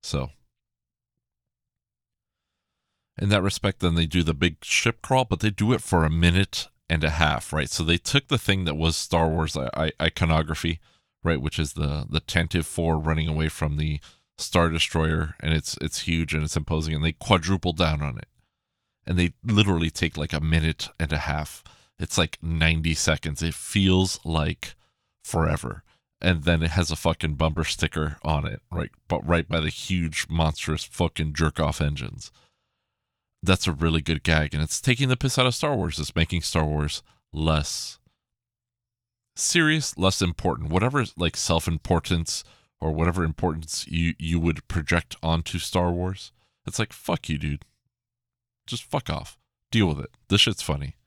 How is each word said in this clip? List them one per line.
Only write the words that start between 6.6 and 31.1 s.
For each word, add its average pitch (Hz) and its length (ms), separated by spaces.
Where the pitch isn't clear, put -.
and 80 140
a 76 60
half, 76 420
right? 73 160
So - 160
they 85 140
took - 300
the 131 100
thing 95 260
that 78 100
was 80 220
Star 82 320
Wars 80 300
i-, 65 160
i-, 80 260
iconography, 80 800
right, 82 160
which 71 200
is 76 160
the, 73 340
the - 140
Tantive 85 420
four 82 340
running 78 300
away 78 220
from 73 260
the 76 240
Star 85 320
Destroyer, 80 720
and 80 120
it's, - 300
it's - 180
huge 82 320
and 78 100
it's 78 140
imposing, 78 380
and 76 100
they 82 80
quadruple 90 600
down 78 260
on 71 160
it. 50 120
And 90 120
they 87 160
literally 101 460
take, - 260
like, 76 160
a 76 80
minute 80 480
and 78 140
a 76 60
half. 76 440
It's, - 180
like, 80 240
ninety 80 540
seconds. 76 480
It 82 100
feels 92 720
like 80 500
forever. 80 600
And 85 220
then 82 180
it 82 80
has 80 200
a 78 60
fucking 80 380
bumper 80 300
sticker 76 580
on 76 240
it, - 160
right? 82 200
But - 200
right 82 180
by 82 140
the 78 80
huge, 85 640
monstrous 80 540
fucking 78 500